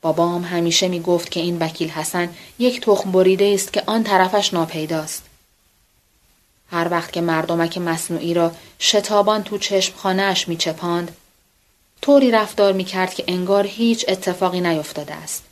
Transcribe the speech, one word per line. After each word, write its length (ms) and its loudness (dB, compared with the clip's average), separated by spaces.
بابام 420 0
همیشه 440 0
می‌گفت 440 -2
که 80 -6
این 200 -2
وکیل 300 -4
حسن 400 -4
یک 220 0
تخم 300 2
بریده 420 6
است 200 -2
که 120 0
آن 180 0
طرفش 500 2
ناپیداست. 720 -4
هر 180 0
وقت 220 -4
که 80 -2
مردمک 560 0
مصنوعی 560 -4
را 180 2
شتابان 640 2
تو 140 -8
چشمخانه‌اش 880 -2
می‌چپاند، 680 -4
طوری 300 6
رفتار 420 2
می‌کرد 400 -2
که 140 -8
انگار 400 2
هیچ 400 0
اتفاقی 540 -2
نیفتاده 520 -4
است. 380 -12